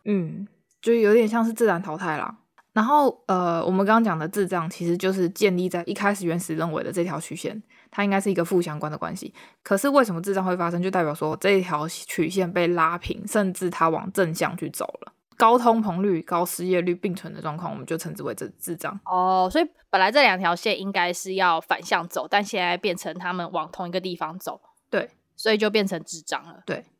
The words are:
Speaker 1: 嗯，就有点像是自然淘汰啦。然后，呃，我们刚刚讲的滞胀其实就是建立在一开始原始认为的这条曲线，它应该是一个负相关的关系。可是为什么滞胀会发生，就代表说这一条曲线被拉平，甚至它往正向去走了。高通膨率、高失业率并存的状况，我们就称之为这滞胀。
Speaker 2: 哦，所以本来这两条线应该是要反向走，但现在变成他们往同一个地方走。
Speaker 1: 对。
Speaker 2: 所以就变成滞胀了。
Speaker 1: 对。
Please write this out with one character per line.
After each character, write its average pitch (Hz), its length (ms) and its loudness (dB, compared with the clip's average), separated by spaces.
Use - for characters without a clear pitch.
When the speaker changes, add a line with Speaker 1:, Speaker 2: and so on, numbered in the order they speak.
Speaker 1:
嗯， 180 440 -4
就 233 120 2
有 220 220 6
点 226 140 6
像 226 160 0
是 226 80 0
自 233 120 0
然 180 160 2
淘 156 160 -8
汰 160 220 -4
啦。 - 180 -8
然 220 120 2
后， 285 440 4
呃， 175 360 2
我 170 60 2
们 196 160 2
刚 220 80 4
刚 233 80 6
讲 180 160 2
的 156 80 -4
滞 190 220 0
胀 170 200 -2
其 180 160 -8
实 170 120 2
就 190 160 0
是 185 160 0
建 190 280 2
立 185 120 0
在 175 180 -4
一 202 80 -4
开 202 180 0
始 196 140 -4
原 165 120 0
始 165 180 -6
认 165 160 -2
为 - 100 -2
的 - 80 -6
这 175 140 0
条 156 160 -6
曲 - 160 -10
线， - 260 -8
它 202 100 -2
应 202 80 2
该 196 100 2
是 202 80 -2
一 190 60 2
个 175 100 2
负 180 160 2
相 165 200 -4
关 151 100 -6
的 151 80 -8
关 - 160 -6
系。 - 180 -12
可 - 140 0
是 277 120 2
为 277 140 6
什 208 100 2
么 165 80 -4
滞 196 140 -2
胀 190 100 0
会 180 120 0
发 175 120 0
生， 175 140 -2
就 190 80 0
代 180 140 2
表 151 100 0
说 156 220 -4
这 196 140 2
一 190 120 6
条 160 240 -2
曲 - 420 -4
线 180 240 0
被 175 140 2
拉 170 320 2
平， - 300 -8
甚 190 260 0
至 180 160 -2
它 165 180 2
往 160 240 -2
正 170 220 0
向 165 220 -2
去 156 120 -6
走 - 160 -6
了。 - 100 -20
高 233 220 6
通 226 240 4
膨 185 200 -2
率、 175 200 2
高 180 240 0
失 180 200 -6
业 180 140 4
率 175 140 0
并 180 200 -4
存 160 180 -12
的 156 80 -14
状 151 160 -6
况， 165 160 -8
我 143 40 -10
们 135 100 -12
就 165 100 -4
称 160 180 -8
之 143 80 -12
为 120 120 -6
这 - 120 -10
滞 170 160 -8
胀。 - 280 -8
Speaker 2:
哦， 185 460 2
所 302 100 2
以 339 60 2
本 190 100 4
来 196 100 4
这 277 120 6
两 196 160 6
条 175 160 2
线 196 240 -2
应 196 140 -6
该 180 200 0
是 190 220 -6
要 175 260 4
反 - 220 -2
向 175 260 0
走， 139 200 -6
但 202 160 2
现 196 200 -2
在 175 120 0
变 180 200 -2
成 170 180 -8
他 180 180 -6
们 175 180 -6
往 170 220 -4
同 180 160 -8
一 - 20 -10
个 180 100 -2
地 180 160 -8
方 160 200 -8
走。 143 240 -10
Speaker 1:
对。 - 200 -2
Speaker 2:
所 - 160 -2
以 214 80 4
就 214 100 2
变 208 160 2
成 180 200 -4
滞 160 180 -16
胀 - 220 -6
了。 170 200 -20
Speaker 1:
对。 262 200 -6